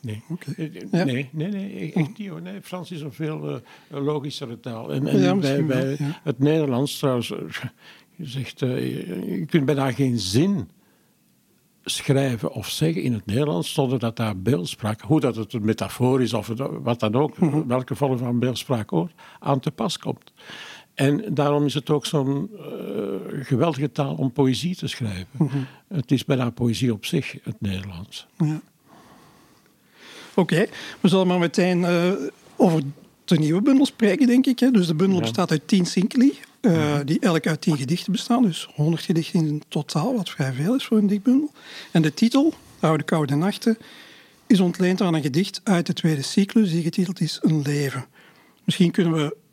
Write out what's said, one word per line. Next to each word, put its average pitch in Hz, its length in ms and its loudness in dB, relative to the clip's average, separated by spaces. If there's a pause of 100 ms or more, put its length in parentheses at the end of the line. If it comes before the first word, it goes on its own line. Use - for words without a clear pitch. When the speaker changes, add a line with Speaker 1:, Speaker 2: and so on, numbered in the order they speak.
Speaker 1:
Nee. 110 280 -10
Speaker 2:
Oké. 160 280 -10
Speaker 1:
Eh, 160 80 -6 (120)
eh, 90 160 -14
Speaker 2:
Ja. 175 120 2
Speaker 1:
nee, 131 280 -2
nee, 156 180 -6
nee, 196 320 -8
e-, - 40 -6
echt 151 80 -10
Speaker 2:
Hm. 170 240 0
Speaker 1:
niet, 202 100 -10
hoor. 165 140 -12
Nee, 185 200 -14
Frans 175 280 -12
is 170 100 -10
een 147 120 -10
veel, 151 360 -6 (420)
eh, 143 140 -8
logischere 139 560 -6
taal. 120 320 -10
En, 143 140 -2
en 143 120 2
Speaker 2:
Ja, 135 40 6
Speaker 1:
wij, 139 120 4
Speaker 2:
misschien 156 320 0
Speaker 1:
wij, 131 180 0 (140)
Speaker 2:
wel, 147 100 -2
ja. 156 160 -8
Speaker 1:
het 123 140 -4
Nederlands 143 600 0
trouwens, 127 340 0
eh, - 60 -8 (760)
je 160 100 -12
zegt, 127 360 -8
eh, 127 60 0 (100)
je, 127 480 -6 (120)
je 165 80 -6
kunt 156 180 2
bijna 135 280 0
geen 123 260 0
zin 120 500 0 (1160)
schrijven 135 680 -2
of 110 160 -10
zeggen 160 340 -2
in 127 100 -2
het 107 140 -6
Nederlands 147 460 -2
zonder 131 260 0
dat 113 180 -4
daar 107 220 -2
beeldspraak, 113 640 -2
hoe 147 200 2
dat 120 160 0
het 110 160 -8
een 110 120 -4
metafoor 120 580 0
is 110 100 0
of 104 140 -4
het, 113 120 -6
wat 120 420 -4
dan 107 140 0
ook, 143 240 0
Speaker 2:
Mhm. 151 280 2
Speaker 1:
welke 127 280 -2
vorm 131 240 0
van 120 200 -2
beeldspraak 117 540 -2
ook, 165 180 0 (280)
aan 139 220 0
te 156 100 -4
pas - 280 -4
komt. - 340 -10 (640)
En 147 400 0
daarom 147 300 2
is 139 100 0
het 151 160 -4
ook 147 160 0
zo'n, 139 520 -2
eh, - 840 -8
geweldige 139 480 0
taal 147 220 -2
om 135 180 -2
poëzie 135 440 2
te 156 100 -8
schrijven. 95 460 -6
Speaker 2:
Mhm. 139 260 0 (300)
Speaker 1:
Het 160 220 -4
is 135 140 2
bijna 127 260 0
poëzie 120 420 0
op 101 120 -6
zich, - 380 -4
het - 180 -10
Nederlands. 95 680 -8 (100)
Speaker 2:
Ja. 151 240 -2 (1700)
Oké, 180 320 2 (340)
we 190 80 4
zullen 190 180 4
maar 180 120 2
meteen, 180 460 2
eh, 175 280 2 (440)
over 160 260 4 (420)
de 170 140 4
nieuwe 160 240 2
bundel 269 240 6
spreken, 214 400 2
denk 247 200 6
ik, 254 120 0
hè. 254 120 4
Dus 190 160 4
de 160 80 0
bundel 190 220 2
Speaker 1:
Ja. 165 60 2
Speaker 2:
bestaat 120 280 0
uit 151 180 -2
tien 180 180 6
sinkeli, 233 520 2 (220)
eh, 208 120 4 (220)
Speaker 1:
Mhm. 143 120 0
Speaker 2:
die 165 140 0
elk 165 260 2
uit 156 140 0
tien 156 160 2
gedichten 147 360 -2
bestaan. 240 300 2
Dus 180 320 0
honderd 156 280 0
gedichten 165 440 0
in 151 220 -2
totaal, 165 480 -2
wat 190 140 -4
vrij 135 220 -2
veel 151 220 -2
is 269 100 -2
voor 220 140 2
een 208 80 4
dichtbundel. 247 460 2 (400)
En 165 100 4
de 151 120 2
titel, 277 400 4 (260)
Oude 156 240 2
Koude 147 300 0
Nachten, 202 440 0 (680)
is 190 140 6
ontleend 180 400 2
aan 180 140 2
een 156 80 0
gedicht 147 420 -2
uit 175 220 2
de 180 60 -2
tweede 156 300 0
cyclus, 202 480 2
die 170 120 0
getiteld 175 380 -2
is 156 220 -2
Een 156 200 2
Leven. 139 420 -2 (600)
Misschien 170 260 4
kunnen 170 220 2
we 156 240 0 (160)